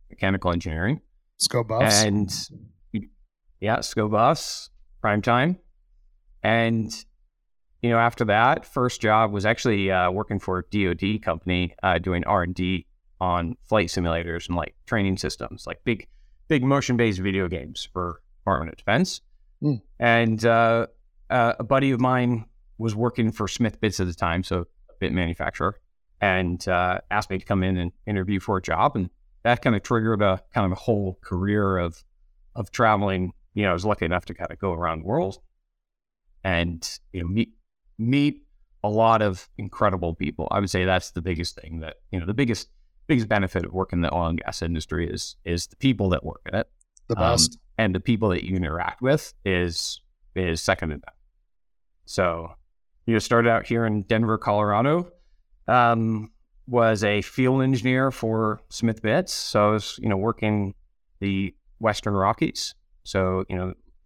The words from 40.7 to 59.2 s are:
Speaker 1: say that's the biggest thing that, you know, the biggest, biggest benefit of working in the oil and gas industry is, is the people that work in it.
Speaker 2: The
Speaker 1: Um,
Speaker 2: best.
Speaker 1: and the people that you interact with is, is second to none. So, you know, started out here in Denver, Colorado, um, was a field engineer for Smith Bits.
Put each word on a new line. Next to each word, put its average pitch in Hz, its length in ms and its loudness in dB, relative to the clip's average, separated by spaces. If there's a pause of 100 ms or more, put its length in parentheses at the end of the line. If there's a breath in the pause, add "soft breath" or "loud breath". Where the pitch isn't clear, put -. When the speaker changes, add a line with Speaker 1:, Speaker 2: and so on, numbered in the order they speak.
Speaker 1:
say 92 140 0
that's 92 280 0
the 87 100 -6
biggest 85 380 -6
thing 80 200 -12
that, 78 180 -14 (120)
you 92 80 -4
know, 82 80 -6
the 101 80 -2
biggest, 117 360 -2 (360)
biggest 120 220 2
benefit 98 380 0
of - 60 -14
working 92 260 -2
in 87 40 2
the 82 100 0
oil 85 140 0
and 82 140 -2
gas - 220 -8
industry 85 460 -4
is, - 360 -10
is 85 240 -4
the - 80 -20
people 110 320 0
that 85 160 -2
work - 160 -12 (100)
in 98 80 -2
it. - 100 -4 (400)
Speaker 2:
The 113 80 -2
Speaker 1:
Um, 85 180 2
Speaker 2:
best. - 240 0 (200)
Speaker 1:
and 107 160 2
the 92 60 -2
people 110 300 0
that 90 120 0
you 92 140 -4
interact 85 440 -4
with 139 320 0 (120)
is, 87 560 -2 (340)
is 87 260 -2
second 92 280 -2
to 76 60 -6
none. - 200 -16 (920)
So, 85 480 -2 (520)
you 117 80 2
know, 110 40 4
started 117 300 4
out 113 180 2
here 117 200 0
in 107 160 0
Denver, 110 360 0
Colorado, 107 720 2 (560)
um, 113 640 2 (360)
was 113 360 2
a 104 200 2
field 131 400 2
engineer 131 480 2
for 110 580 -2
Smith - 340 -2
Bits. 117 300 0